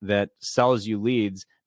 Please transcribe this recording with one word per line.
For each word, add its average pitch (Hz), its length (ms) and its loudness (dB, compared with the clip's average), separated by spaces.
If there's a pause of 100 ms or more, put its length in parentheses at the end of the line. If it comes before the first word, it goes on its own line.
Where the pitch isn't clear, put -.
that 101 380 0
sells 123 460 2
you 107 140 -4
leads, 104 460 -2 (220)